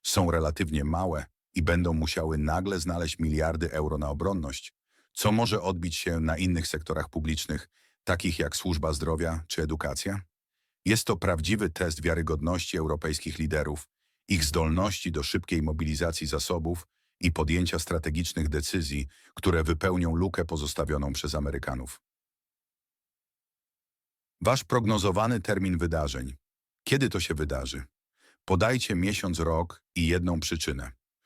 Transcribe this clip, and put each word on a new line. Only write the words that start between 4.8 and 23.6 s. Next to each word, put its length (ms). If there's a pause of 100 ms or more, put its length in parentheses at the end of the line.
co 200
może 300
odbić 340
się 240
na 160
innych 300
sektorach 420
publicznych, 600 (360)
takich 340
jak 180
służba 360
zdrowia 540
czy 160
edukacja? 580 (640)
Jest 200
to 120
prawdziwy 540
test 320
wiarygodności 760
europejskich 600
liderów, 500 (400)
ich 160
zdolności 680
do 100
szybkiej 400
mobilizacji 640
zasobów 600 (340)
i 120
podjęcia 460
strategicznych 720
decyzji, 580 (280)
które 300
wypełnią 520
lukę 280
pozostawioną 680
przez 220
Amerykanów. 640 (2500)